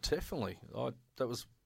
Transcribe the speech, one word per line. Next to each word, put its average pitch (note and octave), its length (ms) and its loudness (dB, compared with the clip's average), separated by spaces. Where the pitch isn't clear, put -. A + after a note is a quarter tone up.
definitely. B2 560 0
I, B2 140 2
that C3 100 4
was A#2+ 180 -2